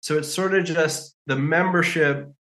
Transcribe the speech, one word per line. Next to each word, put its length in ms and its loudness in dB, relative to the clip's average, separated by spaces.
So 160 -2
it's 140 -4
sort 220 -2
of 100 4
just, 520 -2
the 100 -2
membership 960 0